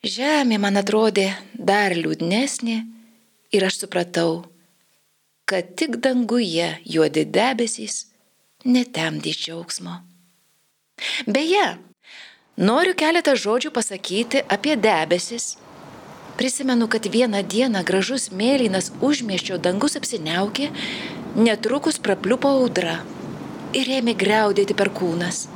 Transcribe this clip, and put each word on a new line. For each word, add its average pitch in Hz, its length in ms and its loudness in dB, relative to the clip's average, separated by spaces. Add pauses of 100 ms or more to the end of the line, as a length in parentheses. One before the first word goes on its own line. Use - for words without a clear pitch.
Žemė 240 560 2
man 202 160 2
atrodė 208 540 2 (260)
dar 196 400 2
liūdnesnė 190 800 -2 (720)
ir 190 140 4
aš 190 160 -2
supratau, 175 640 -2 (1040)
kad 180 320 -2
tik 269 160 -2
danguje 226 800 0 (100)
juodi 156 400 2
debesys 220 800 -2 (560)
netemdys 160 800 0
džiaugsmo. 87 560 -10 (1300)
Beje, 320 400 2 (920)
noriu 294 360 2
keletą 320 400 2
žodžių 247 400 0
pasakyti 226 720 -2
apie 262 320 0
debesis. 180 760 2 (840)
Prisimenu, 254 480 0
kad 220 240 0
vieną 220 320 2
dieną 214 400 0
gražus 196 480 0
mėlynas 202 640 0 (100)
užmiesčio 226 560 0
dangus 196 400 0
apsiniaukė, 202 720 -4 (640)
netrukus 233 640 2
prapliupo 226 600 2
audra 175 400 0 (720)
ir 254 160 0
ėmė 247 240 0
griaudėti 202 640 2
perkūnas. 180 800 -2